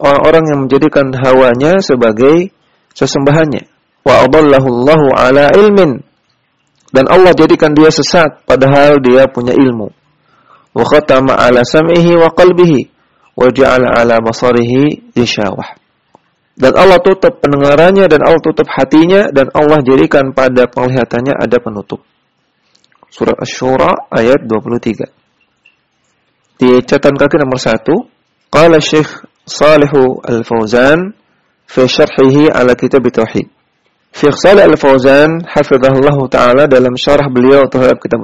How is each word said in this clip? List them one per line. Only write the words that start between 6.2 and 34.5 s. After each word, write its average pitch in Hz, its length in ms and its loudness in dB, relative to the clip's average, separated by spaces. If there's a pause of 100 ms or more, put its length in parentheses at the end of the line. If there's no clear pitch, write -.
Dan 131 160 0
Allah 180 240 4
jadikan 160 400 2
dia 156 160 4
sesat 156 560 -2
padahal 143 560 2
dia 127 280 2
punya 123 280 -4
ilmu. 120 360 -2 (840)
"Wa 113 80 -2
khatama 131 560 0
ala 123 240 2
sam'ihi 170 560 0
wa 165 160 2
qalbihi 175 440 2 (560)
wa 123 120 0
ja'ala 123 480 0
ala 117 240 0
basarihi 120 960 -4
ghishawah." 104 640 -6 (720)
Dan 127 240 0
Allah 180 240 4
tutup 185 400 -2
pendengarannya 151 720 0
dan 143 160 0
Allah 156 160 0
tutup 156 240 -2
hatinya 160 640 0
dan 135 240 0
Allah 151 320 2
jadikan 135 480 0
pada 127 320 0
penglihatannya 127 640 -4
ada 120 320 -4
penutup. 107 400 -14 (1040)
Surat - 320 -6
Asy-Syura 131 720 -4
ayat 127 320 0
dua 110 160 -4
puluh 117 240 -8
tiga. 110 240 -8 (1500)
Di 127 240 2
catatan 143 320 -2
kaki 143 240 0
nomor 131 160 -4
satu, 127 400 -4 (560)
qala 156 320 2
Syekh 156 240 -2 (400)
Shalihu 143 800 0
Al-Fauzan 120 880 -2 (560)
fi 127 160 0
syarhihi 143 640 0
ala 123 240 0
kitab 127 320 -2
Tauhid. 113 400 -6 (640)
Syekh 143 320 -2
Shalih 190 240 4